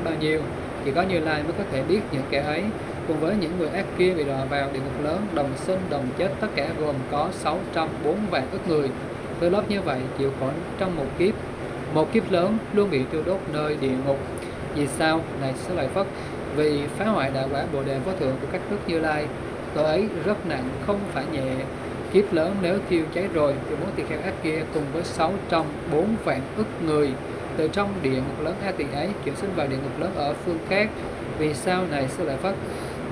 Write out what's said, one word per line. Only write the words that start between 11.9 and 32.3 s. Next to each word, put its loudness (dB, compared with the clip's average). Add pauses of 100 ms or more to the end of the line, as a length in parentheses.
một 4
kiếp 2
lớn 4 (140)
luôn 4
bị 2 (100)
thiêu 0
đốt 2 (120)
nơi 0
địa 2 (120)
ngục. 2 (560)
Vì 2
sao? 2 (200)
Này 0
Xá -4
Lợi 0
Phất, 0 (500)
vì 4 (180)
phá 0
hoại 4
đạo 0
quả 0
Bồ 0
Đề 0
Vô 0
Thượng 2
của -4
các -2 (100)
đức 2 (100)
Như 2
Lai, 2 (480)
tội 4
ấy 4 (160)
rất 0
nặng, -2 (180)
không 2 (140)
phải 0
nhẹ. 0 (640)
Kiếp 6
lớn 2
nếu 2 (120)
thiêu 4 (100)
cháy 0 (100)
rồi, 4 (140)
thì -2
bốn -2
tỳ -2
kheo -2
ác -2
kia 0 (160)
cùng 2 (100)
với -2
sáu 2 (160)
trăm 4 (300)
bốn 4
mươi 2
vạn 2 (160)
ức 0 (200)
người 4 (460)
từ 2
trong 2 (140)
địa 2
ngục -2
lớn -2 (100)
A -2
Tỳ -2 (100)
ấy 0 (160)
chuyển -2
sinh -2
vào 2
địa 0
ngục -4
lớn 0
ở 0 (100)
phương 0 (100)
khác. 4 (500)
Vì 2
sao? 2
Này 0
Xá -2
Lợi 0